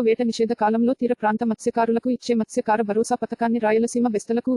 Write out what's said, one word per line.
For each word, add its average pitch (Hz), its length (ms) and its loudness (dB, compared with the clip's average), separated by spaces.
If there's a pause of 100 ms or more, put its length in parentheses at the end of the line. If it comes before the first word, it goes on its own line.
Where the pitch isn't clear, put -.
వేట 220 160 2
నిషేధ 226 300 0 (100)
కాలంలో 226 380 2
తీర 240 200 0
ప్రాంత 214 300 0
మత్స్యకారులకు 226 600 -2
ఇచ్చే 240 240 -2
మత్స్యకార 220 480 0
భరోసా 220 400 0
పథకాన్ని 233 440 -2
రాయలసీమ 233 420 2
బెస్తలకు 233 480 -2